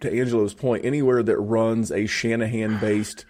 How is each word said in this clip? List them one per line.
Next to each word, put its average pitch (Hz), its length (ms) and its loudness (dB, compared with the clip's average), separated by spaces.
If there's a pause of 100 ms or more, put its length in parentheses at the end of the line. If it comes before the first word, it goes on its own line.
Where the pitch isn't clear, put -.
to 135 100 -4
Angelo's 113 440 0
point, 120 320 -2
anywhere 131 360 2
that 107 140 2
runs 113 560 0
a 104 140 0
Shanahan-based, 110 1200 -2